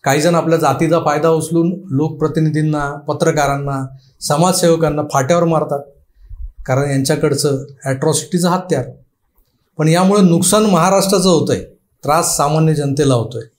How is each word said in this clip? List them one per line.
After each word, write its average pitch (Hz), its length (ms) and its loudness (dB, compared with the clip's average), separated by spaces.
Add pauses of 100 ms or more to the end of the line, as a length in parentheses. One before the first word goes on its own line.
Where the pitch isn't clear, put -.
काही 143 180 2
जण 170 140 2
आपल्या 165 240 2
जातीचा 156 400 0
फायदा 156 300 0
उचलून 170 600 0
लोकप्रतिनिधींना, 151 1040 -2
पत्रकारांना, 143 920 -2 (340)
समाजसेवकांना 160 800 2 (120)
फाट्यावर 156 300 0
मारतात, 147 360 0 (840)
कारण 135 240 -2
यांच्याकडचं 139 760 -2 (220)
ॲट्रॉसिटीचं 156 640 -2
हत्यार. 170 360 -2 (920)
पण 156 100 0
यामुळे 190 340 4
नुकसान 185 420 4
महाराष्ट्राचं 190 680 2
होतंय, 139 300 2 (440)
त्रास 156 340 0
सामान्य 156 360 2
जनतेला 139 400 0
होतोय. 110 280 -2 (180)